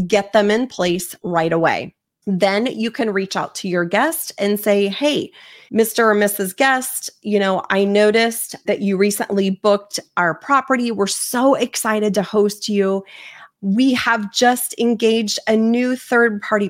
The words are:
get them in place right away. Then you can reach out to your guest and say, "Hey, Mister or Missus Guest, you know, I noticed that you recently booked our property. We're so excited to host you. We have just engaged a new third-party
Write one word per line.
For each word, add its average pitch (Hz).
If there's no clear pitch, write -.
get 202
them 208
in 233
place 180
right 165
away. 147
Then 202
you 220
can 226
reach 196
out 165
to -
your 175
guest 226
and 202
say, 202
"Hey, 269
Mister 226
or 214
Missus 202
Guest, 262
you 208
know, 190
I 196
noticed 214
that 202
you 196
recently 196
booked 202
our 170
property. 262
We're 196
so 254
excited 214
to 202
host 208
you. 196
We 240
have 226
just 247
engaged 226
a 220
new 240
third-party 214